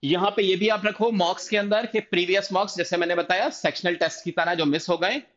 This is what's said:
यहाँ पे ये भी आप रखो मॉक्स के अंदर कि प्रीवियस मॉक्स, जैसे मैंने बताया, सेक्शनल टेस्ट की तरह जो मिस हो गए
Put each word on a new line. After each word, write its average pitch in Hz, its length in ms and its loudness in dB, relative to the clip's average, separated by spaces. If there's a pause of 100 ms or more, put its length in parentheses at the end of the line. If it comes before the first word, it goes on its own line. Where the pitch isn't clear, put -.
यहाँ 175 280 2
पे 208 100 0
ये 190 140 4
भी 196 120 2
आप 214 180 0
रखो 214 260 0
मॉक्स 185 380 0
के 214 80 0
अंदर 208 280 0
कि 226 140 -2
प्रीवियस 190 540 0
मॉक्स, 196 240 0
जैसे 175 200 -2
मैंने 175 180 2
बताया, 185 340 0
सेक्शनल 175 460 -2
टेस्ट - 280 -2
की 175 80 -6
तरह 170 220 0
जो 165 120 0
मिस 151 240 0
हो 175 80 2
गए 214 240 -2 (160)